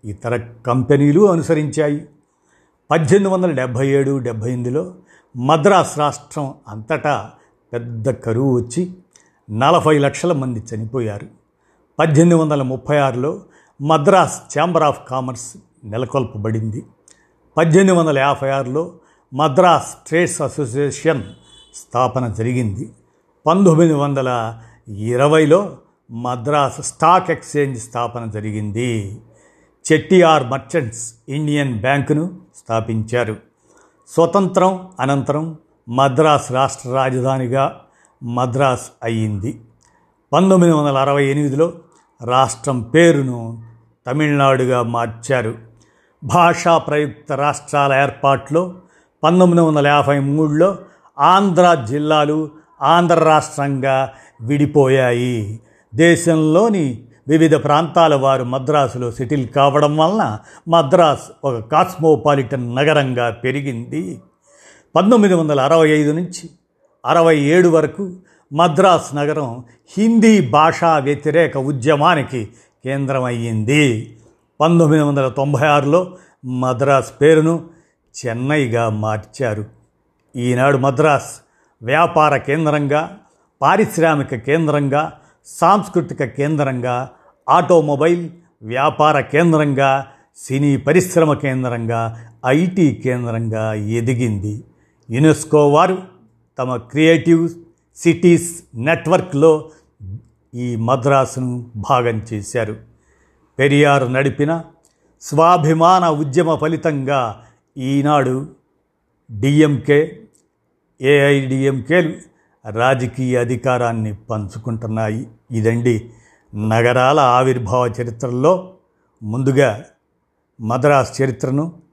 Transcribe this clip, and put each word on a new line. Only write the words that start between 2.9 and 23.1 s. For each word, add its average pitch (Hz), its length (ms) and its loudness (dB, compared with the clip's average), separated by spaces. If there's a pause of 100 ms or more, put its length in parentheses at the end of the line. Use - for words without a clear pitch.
పద్దెనిమిది 175 420 2
వందల 180 180 0
డెబ్భై 127 360 -2
ఏడు 139 300 0
డెబ్భై 117 300 -6
ఎనిమిదిలో 127 480 -6 (420)
మద్రాస్ 151 640 2
రాష్ట్రం 143 540 -6 (140)
అంతటా 113 640 -6 (420)
పెద్ద 117 360 -6
కరువు 123 480 -2
వచ్చి, 175 360 -6 (580)
నలభై 151 460 2
లక్షల 143 360 -2
మంది 127 300 -6 (120)
చనిపోయారు. 110 680 -10 (560)
పద్దెనిమిది 165 420 4
వందల 151 200 0
ముప్పై 127 360 -4
ఆరులో 139 440 -2 (400)
మద్రాస్ 151 800 0
ఛాంబర్ 160 240 0
of 147 100 2 (140)
కామర్స్ 127 500 -10 (260)
నెలకొల్పబడింది. 110 1000 -6 (720)
పద్దెనిమిది 175 420 4
వందల 151 200 0
యాభై 139 300 0
ఆరులో 139 420 -4 (420)
మద్రాస్ 156 720 2
ట్రేడ్స్ 165 340 -2
అసోసియేషన్ 139 840 -4 (520)
స్థాపన 123 520 -2
జరిగింది. 113 640 -6 (580)